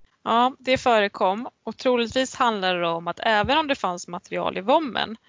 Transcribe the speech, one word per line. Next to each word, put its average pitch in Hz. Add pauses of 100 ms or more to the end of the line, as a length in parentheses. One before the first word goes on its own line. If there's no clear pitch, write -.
(260)
Ja, 240
det 262
förekom 214 (160)
och 220
troligtvis 247
handlar 202
det 175
om 170
att 170
även 220
om 311
det 277
fanns 180
material 180
i -
vommen 247 (120)